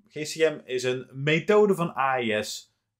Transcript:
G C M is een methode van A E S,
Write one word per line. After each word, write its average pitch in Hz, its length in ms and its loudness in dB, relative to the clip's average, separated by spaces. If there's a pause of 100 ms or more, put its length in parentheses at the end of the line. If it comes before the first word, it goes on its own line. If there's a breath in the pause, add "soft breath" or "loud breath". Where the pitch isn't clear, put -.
G - 40 -20
C 151 240 -8
M 156 280 2
is 123 180 -6
een 127 300 -4
methode 170 640 2
van 170 140 -2
A 131 320 -2
E 107 220 0
S, - 320 -12 (240)